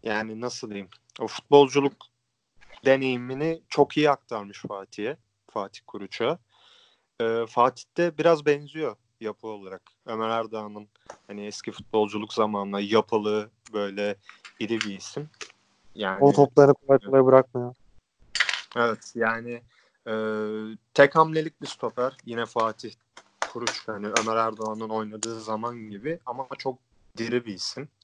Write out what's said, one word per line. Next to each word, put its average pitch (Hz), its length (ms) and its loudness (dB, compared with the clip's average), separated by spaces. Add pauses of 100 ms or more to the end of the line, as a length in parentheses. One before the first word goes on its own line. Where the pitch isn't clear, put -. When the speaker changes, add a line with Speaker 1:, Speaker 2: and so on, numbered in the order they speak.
Speaker 1:
yani 110 380 -6
nasıl 120 280 -8
diyeyim, 101 200 -12 (320)
o 117 60 -4
futbolculuk 139 680 4 (920)
deneyimini 135 840 0
çok 143 280 4
iyi 147 140 4
aktarmış 104 580 -6
Fatih'e, 104 480 -8 (340)
Fatih 98 360 -8
Kuruç'a. 117 520 -4 (840)
E, 113 280 0
Fatih 123 360 2 (120)
de 170 220 0
biraz 156 280 4
benziyor 147 500 -2 (240)
yapı 110 260 -10
olarak. 98 360 -12 (240)
Ömer 113 220 -4
Erdoğan'ın 110 580 -6 (400)
hani 104 200 -10
eski - 260 -10
futbolculuk 107 600 -2
zamanına 101 480 0
yapılı, 107 680 0 (220)
böyle 101 440 -4 (440)
iri 110 200 -2
bir 98 180 -6
isim. 147 320 -12 (640)
Yani 98 300 0
Speaker 2:
O 143 80 8
topları 143 420 8
kolay 139 240 2
kolay 135 260 4
bırakmıyor. 127 500 4 (1040)
Speaker 1:
Evet, 117 380 -2
yani, 117 480 -4 (440)
e, 113 80 -6 (800)
tek 143 220 6
hamlelik 160 460 2
bir 214 40 -12
stoper. 127 580 -6
Yine 117 220 -6
Fatih 110 460 -4 (600)
Kuruç, - 360 -8
hani 104 180 -8
Ömer 110 300 0
Erdoğan'ın 110 520 -4
oynadığı 110 520 -6
zaman 110 360 -6
gibi 110 500 -10
ama 127 200 -10 (120)
çok 131 200 -6 (380)
diri 117 300 -4
bir 101 80 -10
isim. 85 340 -10 (160)